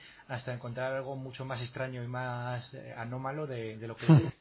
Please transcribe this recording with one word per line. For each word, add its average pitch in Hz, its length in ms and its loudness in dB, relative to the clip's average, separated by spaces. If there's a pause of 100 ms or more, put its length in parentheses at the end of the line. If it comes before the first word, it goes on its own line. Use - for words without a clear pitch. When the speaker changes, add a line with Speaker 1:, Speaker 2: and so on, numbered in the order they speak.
(280)
Speaker 1:
hasta 123 260 -6
encontrar 123 400 -4
algo 135 220 -4
mucho 131 300 -8
más 127 180 -6
extraño 127 400 -6
y 120 40 -6
más, 123 680 -4
eh, 120 200 -12
anómalo 131 520 -4
de, 113 300 -6
de 113 100 -8
lo 117 80 -8
que 117 100 -8
Speaker 2:
Hmm. 143 240 12 (120)